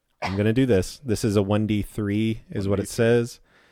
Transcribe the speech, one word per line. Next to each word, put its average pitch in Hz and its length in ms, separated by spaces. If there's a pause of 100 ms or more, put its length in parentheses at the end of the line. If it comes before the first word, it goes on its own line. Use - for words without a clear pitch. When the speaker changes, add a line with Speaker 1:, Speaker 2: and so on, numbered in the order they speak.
(220)
Speaker 1:
I'm 95 160
gonna 110 160
do 131 120
this. 95 380
This 120 220
is 101 100
a 104 60
one 104 260
D 104 140
three, 107 680
is 98 200
what 98 100
it 98 40
Speaker 2:
One - 20
D - 20
three. - 80
Speaker 1:
says. 120 440 (320)